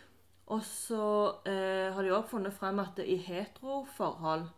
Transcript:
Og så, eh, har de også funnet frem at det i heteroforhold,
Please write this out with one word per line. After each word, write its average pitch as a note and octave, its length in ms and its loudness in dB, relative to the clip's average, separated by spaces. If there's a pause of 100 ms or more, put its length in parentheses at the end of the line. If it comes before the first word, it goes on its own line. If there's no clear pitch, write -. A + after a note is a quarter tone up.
(480)
Og A3 140 0
så, G#3 760 2 (100)
eh, F#3+ 480 0
har F#3+ 100 0
de F#3+ 60 4
også A3 200 2
funnet G3 240 -2
frem G3 260 -2
at F#3 160 -4
det G3 120 -2
i F#3 100 4
heteroforhold, F3 1300 -2 (100)